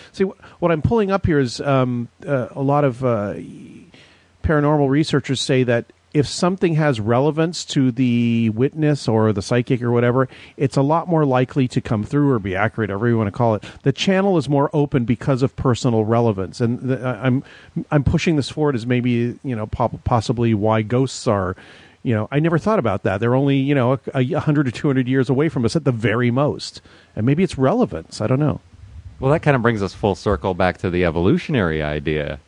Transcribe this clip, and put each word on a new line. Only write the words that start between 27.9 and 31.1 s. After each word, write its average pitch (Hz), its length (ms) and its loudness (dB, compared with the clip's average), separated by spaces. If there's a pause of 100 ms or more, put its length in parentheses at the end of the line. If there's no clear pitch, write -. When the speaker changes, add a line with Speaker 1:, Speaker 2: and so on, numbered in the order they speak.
Speaker 1:
I 107 40 0
don't 131 140 0
know. 135 200 -2 (580)
Speaker 2:
Well, 135 140 2
that 165 80 2
kind 143 160 4
of 117 60 0
brings 113 200 2
us 92 120 -4
full 98 200 2
circle 98 380 -2
back 90 280 0
to 95 100 -2
the 90 160 2
evolutionary 85 760 0